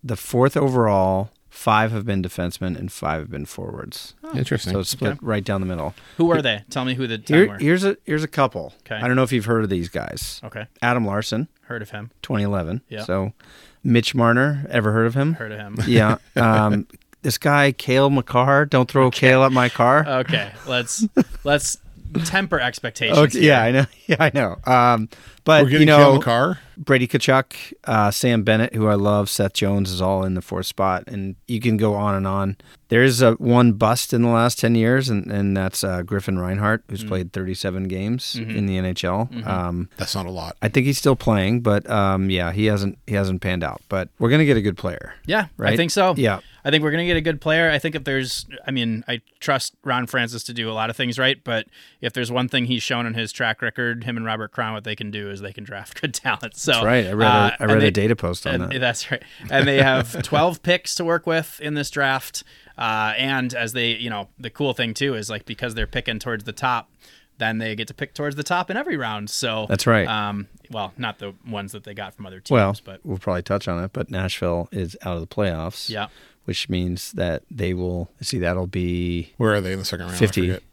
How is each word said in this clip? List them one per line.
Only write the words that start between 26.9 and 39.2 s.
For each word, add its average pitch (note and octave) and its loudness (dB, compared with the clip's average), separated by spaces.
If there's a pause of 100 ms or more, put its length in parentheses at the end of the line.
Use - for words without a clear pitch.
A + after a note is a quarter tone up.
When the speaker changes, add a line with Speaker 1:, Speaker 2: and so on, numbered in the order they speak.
Speaker 1:
Tkachuk, - 0 (120)
uh, G#2+ 2
Sam A#2 2
Bennett, A2 2
who G#2+ 2
I G#2+ 4
love, G2+ 2
Seth G2 0
Jones G2 0
is F2+ -4
all F#2+ 0
in F#2+ -2
the F2+ -4
fourth F2+ -6
spot, F#2+ -2
and G2 -8 (120)
you A#2+ -4
can A2 2
go G#2 2
on G2+ 0
and F#2+ 0
on. G2 -2 (340)
There A#2 6
is B2+ 4
a A#2 8
one A#2+ 4
bust A2+ 0
in A#2+ 2
the A#2 4
last A#2 2
ten A#2 2
years, B2+ 2
and, G2+ -2
and G2+ 0
that's, F#2+ -2
uh, F2+ -4
Griffin G2 -4
Reinhart, G2+ 0
who's G2 -8
Speaker 2:
Mm. G#2+ -10
Speaker 1:
played F#2 -4
thirty-seven F#2 -4
games G2+ -4
Speaker 2:
Mm-hmm. A2 -8
Speaker 1:
in G#2 0
the F#2+ 0
N F#2 -2
H F2+ -4
L. G2 -2